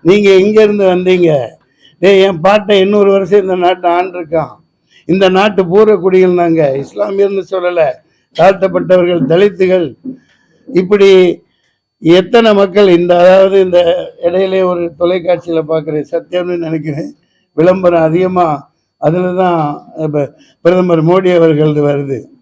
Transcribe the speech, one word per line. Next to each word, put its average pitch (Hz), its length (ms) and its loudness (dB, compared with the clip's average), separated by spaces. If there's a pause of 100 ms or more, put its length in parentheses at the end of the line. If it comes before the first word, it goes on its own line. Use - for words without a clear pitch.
நீங்க 196 360 2
எங்க 208 260 2
இருந்து 208 220 0
வந்தீங்க? 180 440 0 (720)
டேய், 190 220 4
என் 190 180 -2
பாட்டன் 202 420 2
எண்ணூறு 202 280 2
வருஷம் 196 300 0
இந்த 190 140 -4
நாட்டை 180 360 0
ஆண்டிருக்கான். 170 640 -4 (500)
இந்த 190 240 0
நாட்டு 190 380 0
பூர்வ 208 320 2
குடிகள் 185 420 0
நாங்க, 165 220 0 (140)
இஸ்லாமியர்னு 196 720 -4
சொல்லல, 175 320 -4 (540)
தாழ்த்தப்பட்டவர்கள், 180 840 0 (100)
தலித்துகள், 185 560 0 (800)
இப்படி 196 420 2 (920)
எத்தனை 208 520 2
மக்கள் 196 340 2
இந்த, 175 320 2
அதாவது 190 420 4
இந்த 180 180 2 (420)
இடையிலே 185 400 -2
ஒரு 180 220 -4 (160)
தொலைக்காட்சியில 175 640 -2
பார்க்கிறேன், 151 500 -6
சத்யம்னு 175 460 -6
நினைக்கிறேன், 160 520 -8 (480)
விளம்பரம் 175 500 0
அதிகமா 180 400 -2 (540)
அதுல 180 320 -2
தான் 175 280 -2 (360)
இப்ப 147 260 -4 (380)
பிரதமர் 175 480 0
மோடி 185 260 2
அவர்களது 156 520 2
வருது. 139 320 -4 (220)